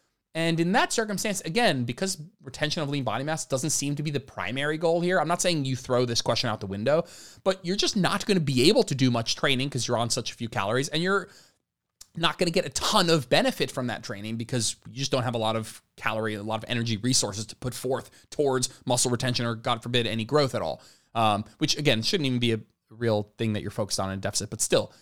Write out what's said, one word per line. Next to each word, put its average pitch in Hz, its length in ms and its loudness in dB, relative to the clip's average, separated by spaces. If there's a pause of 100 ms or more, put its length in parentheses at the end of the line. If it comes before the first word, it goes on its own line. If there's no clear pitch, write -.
(320)
And 165 280 0
in 170 120 2
that 320 200 2
circumstance, 208 480 -2
again, 170 420 2
because 151 340 -4 (240)
retention 151 440 -4
of 139 40 -2
lean 143 140 -2
body 120 220 -2
mass 156 220 -4
doesn't 135 240 -2
seem 143 260 -2
to 151 80 -4
be 151 80 -4
the 139 80 0
primary 135 580 -4
goal 170 220 2
here, 180 180 2
I'm 151 80 2
not 170 160 0
saying 165 220 2
you 135 100 -2
throw 123 300 2
this 117 180 0
question 120 260 0
out 107 120 -2
the 101 80 -6
window, 127 360 2 (380)
but 190 220 2
you're 175 100 0
just 254 220 0
not 196 300 2
gonna 190 120 4
be 143 300 4
able 220 160 6
to - 100 -2
do 127 160 4
much 117 240 0
training 139 360 0
'cause 120 180 -4
you're 120 80 2
on 117 120 0
such 113 220 -2
a - 60 -10
few 117 120 -6
calories, 120 400 0
and 156 140 -2
you're 196 280 0 (840)
not - 240 0
gonna 175 140 2
get 175 120 2
a - 40 -8
ton 185 420 2
of 160 180 4
benefit 170 440 2
from 123 160 -2
that - 160 -6
training 107 320 -8
because 117 400 -2 (100)
you 110 120 -14
just 135 120 -4
don't 127 140 0
have 120 100 -2
a 120 40 -2
lot 110 180 0
of - 260 -8 (140)
calorie, 110 380 -2
a 101 100 -8
lot 110 180 -4
of - 60 -12
energy 117 300 0
resources 110 480 0
to - 100 -16
put 123 180 -8
forth 127 340 -6 (220)
towards 131 380 2 (180)
muscle 123 240 2
retention 120 360 0
or, 117 100 -2
God 117 260 -2
forbid, 120 240 0
any 110 180 -2
growth 139 300 2
at 104 80 -2
all. 73 180 -4 (360)
Um, 107 280 2 (140)
which, - 180 0
again, 123 260 2
shouldn't 151 260 0
even 123 100 0
be 120 140 2
a 107 80 0 (280)
real 110 480 0
thing 110 180 0
that 104 80 -2
you're 104 100 -8
focused 107 260 -4
on 95 140 -2
in 95 80 -4
a - 20 -10
deficit, 104 260 -2
but 110 120 -6
still, - 420 2